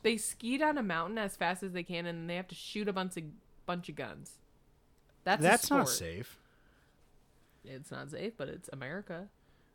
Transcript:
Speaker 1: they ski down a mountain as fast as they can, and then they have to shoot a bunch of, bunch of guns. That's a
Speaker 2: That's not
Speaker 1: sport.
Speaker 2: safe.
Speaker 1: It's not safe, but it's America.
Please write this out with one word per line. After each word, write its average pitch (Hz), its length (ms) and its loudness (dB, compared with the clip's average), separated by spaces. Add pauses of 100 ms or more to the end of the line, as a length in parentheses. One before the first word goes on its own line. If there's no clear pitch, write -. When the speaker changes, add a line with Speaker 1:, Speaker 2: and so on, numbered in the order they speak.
Speaker 1:
they 220 140 4
ski 233 420 -2
down 302 200 4
a 247 40 0
mountain 185 360 0
as 196 180 -2
fast 180 260 0
as 190 100 -4
they 175 100 -2
can, 170 240 -4
and 170 140 -4
then 165 60 -6
they 175 100 -2
have 180 120 -4
to 175 60 -14
shoot 208 340 -4
a 202 40 4
bunch 185 260 -2
of, 160 60 -4 (420)
bunch 180 240 -2
of 143 60 -10
guns. 110 360 -8 (920)
That's 180 160 4
a - 20 2
Speaker 2:
That's 202 280 8
not 277 180 6
Speaker 1:
sport. - 100 2
Speaker 2:
safe. 95 400 -6 (1300)
Speaker 1:
It's 135 260 -14
not 135 200 -10
safe, 208 260 -6
but 143 120 -6
it's 165 240 -10
America. 170 560 -8 (460)